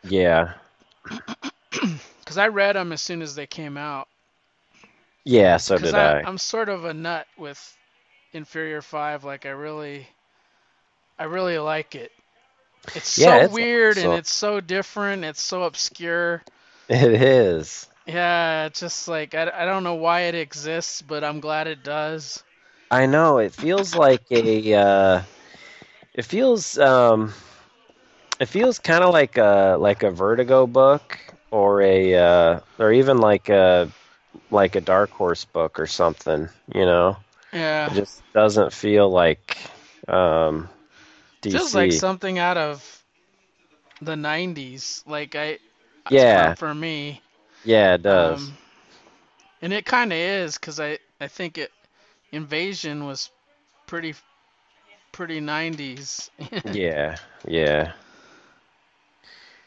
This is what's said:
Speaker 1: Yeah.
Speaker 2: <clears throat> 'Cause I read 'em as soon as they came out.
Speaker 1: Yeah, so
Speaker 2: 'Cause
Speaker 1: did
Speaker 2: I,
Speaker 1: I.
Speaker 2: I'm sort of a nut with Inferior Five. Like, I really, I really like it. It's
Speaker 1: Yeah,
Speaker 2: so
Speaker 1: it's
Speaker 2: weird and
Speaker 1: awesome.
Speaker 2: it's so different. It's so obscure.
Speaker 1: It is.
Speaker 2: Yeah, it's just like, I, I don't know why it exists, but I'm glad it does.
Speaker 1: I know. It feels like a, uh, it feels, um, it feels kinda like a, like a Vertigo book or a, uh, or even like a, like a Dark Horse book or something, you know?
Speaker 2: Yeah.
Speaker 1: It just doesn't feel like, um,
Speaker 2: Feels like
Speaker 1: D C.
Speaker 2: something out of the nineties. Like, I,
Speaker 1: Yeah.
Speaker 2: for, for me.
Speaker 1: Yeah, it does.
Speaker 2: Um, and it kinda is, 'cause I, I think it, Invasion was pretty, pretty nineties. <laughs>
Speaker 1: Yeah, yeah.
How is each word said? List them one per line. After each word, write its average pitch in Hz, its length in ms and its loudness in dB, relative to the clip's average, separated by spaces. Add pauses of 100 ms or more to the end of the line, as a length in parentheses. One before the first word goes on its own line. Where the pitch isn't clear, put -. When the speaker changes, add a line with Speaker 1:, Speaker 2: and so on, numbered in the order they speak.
Speaker 1:
Yeah. 87 500 2 (1160)
Speaker 2:
<clears throat> - 540 -8
'Cause 151 120 -10
I 202 100 2
read 202 300 0
'em 175 140 -6
as 151 100 -10
soon 170 200 -10
as 147 140 -14
they 143 120 -14
came 147 300 -14
out. 143 300 -12 (1160)
Speaker 1:
Yeah, 101 320 6
so 92 200 -2
Speaker 2:
'Cause - 20 0
Speaker 1:
did 82 180 -2
Speaker 2:
I, - 0 -
Speaker 1:
I. 76 260 2
Speaker 2:
I'm 185 160 -10
sort 226 300 -6
of 180 160 -10
a 165 80 -10
nut 160 340 -10 (100)
with 143 400 -20 (560)
Inferior 156 480 -12
Five. 147 420 -10
Like, 139 220 -16
I 139 60 -12
really, 143 580 -14 (1080)
I 160 60 -8
really 175 340 -4
like 156 360 -6
it. 123 160 -18 (840)
It's - 200 -10
Speaker 1:
Yeah, 170 220 8
Speaker 2:
so 147 60 8
Speaker 1:
it's 196 160 0
Speaker 2:
weird 233 380 2
and 175 160 0
Speaker 1:
awesome. - 20 2
Speaker 2:
it's 170 160 -8
so 208 300 -4
different. 190 640 -6
It's 151 160 -12
so 185 220 -8
obscure. 170 800 -6 (460)
Speaker 1:
It 120 320 4
is. 107 680 2 (200)
Speaker 2:
Yeah, 165 580 -2
it's 156 140 -12
just - 280 -12
like, 156 280 -8
I, 165 180 -4
I 175 120 -6
don't 190 180 -4
know 175 120 -6
why 165 260 -2
it 175 140 -4
exists, 156 680 -10
but 151 220 -10
I'm 151 160 -8
glad 156 280 -6
it 147 160 -12
does. 151 600 -10 (480)
Speaker 1:
I 127 140 4
know. 147 340 4
It 104 140 0
feels 175 420 -2
like 139 360 6
a, 110 420 2
uh, 98 480 6 (920)
it 120 120 -8
feels, 233 540 0
um, 117 540 4 (1080)
it 127 80 -2
feels 233 320 0
kinda 170 300 2
like 156 280 2
a, 98 420 4
like 101 240 0
a 101 80 0
Vertigo 120 560 2
book 135 520 2 (320)
or 101 300 2
a, 95 340 4
uh, 87 440 4 (200)
or 110 120 4
even 131 260 4
like 107 320 2
a, 92 400 4 (600)
like 101 240 2
a 98 60 0
Dark 95 300 0
Horse 87 340 -4
book 82 340 -6
or 80 80 -4
something, 80 640 -2 (240)
you 95 120 0
know? 87 320 2 (360)
Speaker 2:
Yeah. 156 380 -4
Speaker 1:
It - 20 -8
just 202 300 -6 (100)
doesn't 107 400 2
feel 104 360 4
like, 87 480 0 (500)
um, 82 600 0 (800)
Speaker 2:
Feels 277 240 -4
like 185 180 2
Speaker 1:
D 160 80 0
C. - 20 -4
Speaker 2:
something 185 360 -4
out 175 200 -2
of 151 460 -8 (960)
the 156 140 -8
nineties. 151 920 -8
Like, 147 280 -10
I, 151 240 -8 (500)
Speaker 1:
Yeah. 107 460 6
Speaker 2:
for, 160 140 -8
for 151 60 -8
me. 151 460 -10 (420)
Speaker 1:
Yeah, 107 320 4
it 87 80 -4
does. 95 480 0
Speaker 2:
Um, 143 60 -20 (1040)
and 175 120 -6
it 208 120 -8
kinda 240 300 0
is, 175 420 -4
'cause 156 220 -14
I, 151 200 -8 (200)
I 143 80 -10
think 170 300 -12
it, 151 140 -10 (600)
Invasion 151 720 -8
was 135 260 -12 (560)
pretty, 165 280 -10 (960)
pretty 165 300 -10
nineties. 147 960 -10
<laughs> - 40 -20 (320)
Speaker 1:
Yeah, 78 460 -4 (300)
yeah. 78 460 -2 (1700)